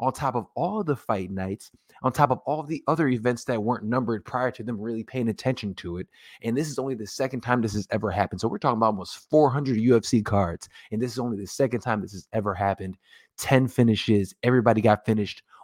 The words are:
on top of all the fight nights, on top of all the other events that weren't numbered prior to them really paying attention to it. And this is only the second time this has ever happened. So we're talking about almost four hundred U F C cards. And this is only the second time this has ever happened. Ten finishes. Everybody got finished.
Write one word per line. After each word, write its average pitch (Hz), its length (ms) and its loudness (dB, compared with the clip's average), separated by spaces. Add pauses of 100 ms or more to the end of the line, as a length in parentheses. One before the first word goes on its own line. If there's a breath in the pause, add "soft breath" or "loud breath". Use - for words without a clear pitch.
on 127 120 0
top 135 220 -4
of 113 180 -2
all 196 300 -2
the 151 120 0
fight 95 360 -2
nights, 95 400 -6 (320 soft breath)
on 254 80 2
top 147 180 4
of 123 160 2
all 151 160 -2
the 147 240 -8
other 160 220 2
events 123 380 0
that 117 180 -2
weren't 110 220 -2
numbered 113 380 -2
prior 127 280 -2
to - 100 -16
them 110 180 -6
really 113 240 -6
paying 117 260 -2
attention 107 460 -2
to 87 220 -8
it. 92 100 -10 (360 loud breath)
And 113 120 -2
this 151 140 -2
is 131 80 -6
only 135 160 -4
the 107 140 -8
second 131 340 -4
time 123 180 0
this 110 140 0
has 104 160 -4
ever 104 220 -2
happened. 92 280 -2
So 110 80 -2
we're 113 120 -4
talking 123 180 0
about 110 100 4
almost 95 440 -4
four 151 180 6
hundred 131 280 0
U 117 200 6
F 107 80 2
C 113 160 4
cards. 98 480 0 (220 loud breath)
And 110 100 -2
this 123 100 -2
is 113 60 -8
only 120 200 -4
the 98 100 -8
second 120 320 -2
time 107 240 -2
this 98 80 -12
has 95 220 -14
ever 104 200 -2
happened. 95 460 -2 (400 soft breath)
Ten 131 280 4
finishes. 110 760 2
Everybody 117 380 4
got 107 220 4
finished. 107 380 -2 (220 loud breath)